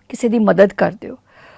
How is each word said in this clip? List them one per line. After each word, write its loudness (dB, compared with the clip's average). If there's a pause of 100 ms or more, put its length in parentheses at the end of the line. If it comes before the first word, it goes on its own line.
ਕਿਸੇ -6
ਦੀ 0
ਮਦਦ 4
ਕਰ -2 (100)
ਦਿਓ। -14 (420)